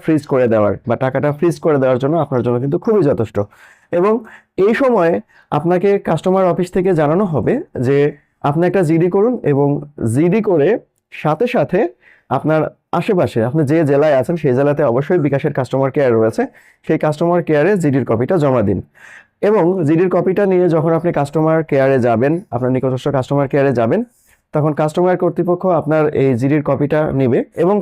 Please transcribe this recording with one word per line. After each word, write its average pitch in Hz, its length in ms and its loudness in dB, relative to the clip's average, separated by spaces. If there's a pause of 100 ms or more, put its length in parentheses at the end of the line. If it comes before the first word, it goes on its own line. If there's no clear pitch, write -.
ফ্রিজ 156 200 0 (100)
করে 127 200 2
দেওয়ার 104 200 2 (160)
বা 117 60 0 (100)
টাকাটা 131 340 -2
ফ্রিজ 170 260 0
করে 151 180 2
দেওয়ার 127 200 2
জন্য 139 120 0 (100)
আপনার 127 220 -2
জন্য 123 180 0
কিন্তু 143 200 -2
খুবই 214 260 2
যথেষ্ট। 113 260 -4 (640)
এবং 202 140 2 (540)
এই 220 140 2
সময় 214 320 2 (460)
আপনাকে 175 320 0 (180)
কাস্টমার 185 440 0
অফিস 175 240 -4
থেকে 190 140 0 (100)
জানানো 160 320 2
হবে 139 220 0 (320)
যে 139 120 2 (500)
আপনি 147 200 0
একটা 190 200 2
জিডি 165 260 2
করুন 214 200 0 (180)
এবং 143 160 2 (460)
জিডি 175 340 2
করে 165 200 2 (440)
সাথে 156 420 -2
সাথে 185 260 0 (560)
আপনার 156 240 0 (380)
আশেপাশে 170 400 -2 (100)
আপনি 156 220 0
যে 156 80 2 (120)
জেলায় 143 300 2
আছেন 170 220 -2
সেই 135 160 2
জেলাতে 143 240 0 (100)
অবশ্যই 143 340 0
বিকাশের 143 320 -2
কাস্টমার 135 360 -2
কেয়ার 135 240 2
রয়েছে, 113 240 0 (440)
সেই 160 180 0
কাস্টমার 170 440 0
কেয়ারে 156 240 2 (100)
জিডির 135 280 2
কপিটা 123 320 0
জমা 131 260 2
দিন। 92 120 0 (680)
এবং 208 160 2 (240)
জিডির 170 260 2
কপিটা 180 380 0
নিয়ে 180 220 2
যখন 160 240 0
আপনি 170 200 -2
কাস্টমার 160 400 0 (120)
কেয়ারে 135 360 2
যাবেন, 120 260 2 (220)
আপনার 123 200 -2
নিকটস্থ 131 320 -2 (100)
কাস্টমার 139 360 -2
কেয়ারে 139 280 2
যাবেন, 123 200 0 (540)
তখন 156 260 0
কাস্টমার 175 420 0
কর্তৃপক্ষ 175 400 -2 (180)
আপনার 151 240 0 (180)
এই 135 80 2 (100)
জিডির 139 280 0
কপিটা 143 320 0 (200)
নেবে 131 180 2 (240)
এবং 190 200 2